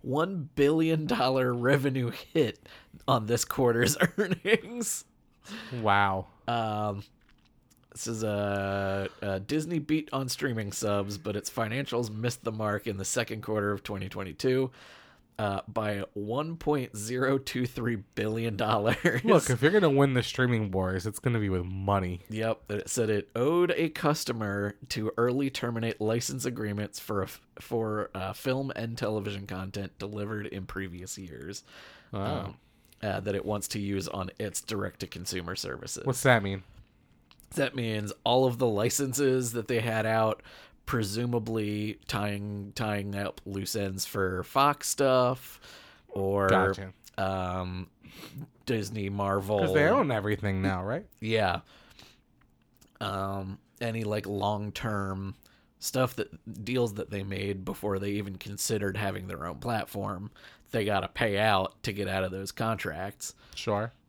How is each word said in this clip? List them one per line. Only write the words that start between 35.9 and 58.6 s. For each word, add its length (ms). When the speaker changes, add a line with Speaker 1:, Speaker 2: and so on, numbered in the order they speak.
Speaker 2:
What's 180
that 200
mean? 200
Speaker 1:
That 200
means 360
all 220
of 120
the 100
licenses 840
that 160
they 120
had 260
out, 360
presumably 1200
tying, 680
tying 400
up 300
loose 300
ends 300
for 380
Fox 460
stuff 680
or, 400
Speaker 2:
Gotcha. 460
Speaker 1:
um, 720
Disney, 440
Marvel. 500
Speaker 2:
'Cause 140
they 140
own 240
everything 500
now, 220
right? 220
Speaker 1:
Yeah. 400
Um, 600
any, 240
like, 220
long-term 1080
stuff 360
that, 500
deals 300
that 160
they 120
made 400
before 360
they 120
even 260
considered 600